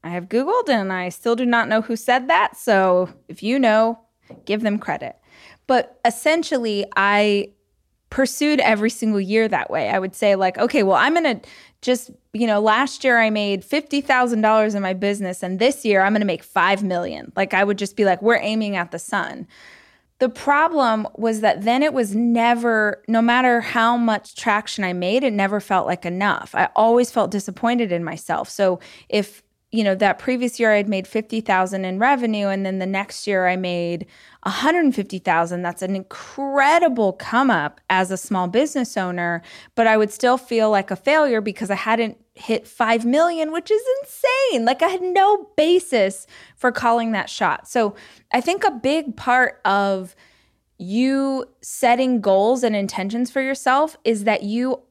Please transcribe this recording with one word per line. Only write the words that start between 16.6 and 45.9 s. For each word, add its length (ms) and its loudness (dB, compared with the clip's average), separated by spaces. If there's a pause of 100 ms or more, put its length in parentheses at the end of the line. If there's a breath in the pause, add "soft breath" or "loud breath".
million." 540 -6
Like, 160 -2
I 100 4
would 140 0
just 180 -6
be 80 0
like, 180 2
"We're 180 2
aiming 360 -4
at 160 -6
the 80 -10
sun." 480 -8 (720 loud breath)
The 100 2
problem 840 0
was 240 -2
that 220 0
then 220 2
it 100 0
was 200 -2
never, 960 0
no 140 2
matter 400 4
how 340 0
much 400 -2
traction 480 -2
I 100 -2
made, 300 0
it 80 0
never 300 0
felt 260 0
like 180 -4
enough. 480 -4
I 220 0
always 360 4
felt 200 0
disappointed 640 -2
in 100 -4
myself. 460 -6
So 300 0 (300 loud breath)
if, 320 -4 (300)
you 140 0
know, 100 2
that 240 2
previous 400 -4
year 140 4
I'd 160 2
made 180 -4
fifty 320 -4
thousand 460 0
in 120 -6
revenue 500 0
and 180 -2
then 140 -4
the 60 -4
next 400 -6
year 220 0
I 80 2
made 500 -4 (380 soft breath)
a 60 -2
hundred 440 2
fifty 240 -6
thousand, 440 0
that's 200 -6
an 140 -4
incredible 1160 0
come 360 0
up 300 0 (100)
as 220 0
a 60 -6
small 300 -4
business 500 -2
owner, 440 -4 (340 loud breath)
but 120 4
I 100 4
would 140 2
still 260 2
feel 320 0
like 220 0
a 40 -4
failure 460 2
because 280 -6
I 60 0
hadn't 420 -2 (160)
hit 340 -4
five 380 0
million, 460 2
which 180 -6
is 120 2 (200)
insane. 640 0
Like, 160 2
I 60 2
had 140 -2
no 540 2
basis 720 2 (300 loud breath)